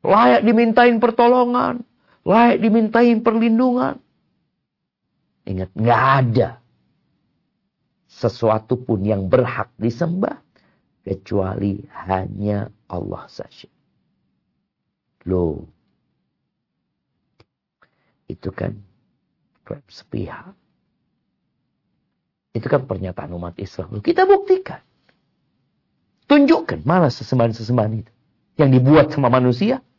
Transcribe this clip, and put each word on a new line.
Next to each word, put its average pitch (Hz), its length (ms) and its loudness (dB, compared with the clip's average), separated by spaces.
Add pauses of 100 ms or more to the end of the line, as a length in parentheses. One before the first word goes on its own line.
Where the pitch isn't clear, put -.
Layak 233 460 4
dimintain 233 560 4
pertolongan. 240 800 2 (400)
Layak 233 400 4
dimintain 226 580 2
perlindungan." 233 800 0 (1500)
Ingat, 92 320 -10
nggak 117 260 0 (220)
ada 117 240 0 (1600)
sesuatu 110 720 -2
pun 104 240 -4
yang 98 240 -2
berhak 120 480 0
disembah 107 640 -6 (640)
kecuali 98 800 -6 (240)
hanya 98 640 -6 (160)
Allah - 400 -10
saja. - 400 -20 (1600)
Loh, 82 400 -4 (2500)
itu - 240 -12
kan - 180 -8 (960)
klaim 143 240 -16
sepihak. - 680 -14 (2000)
Itu - 160 -6
kan 135 180 -2
pernyataan 90 460 -10
umat 87 260 -12
Islam. 98 380 -12
Loh, - 20 -8
kita 339 240 0
buktikan. 381 560 0 (1400)
Tunjukkan 277 640 2
mana 165 240 2
sesembahan-sesembahan 117 880 -2
itu - 120 -20 (440)
yang 139 160 4
dibuat 135 400 6
sama 135 160 -2
manusia. 127 560 0 (140)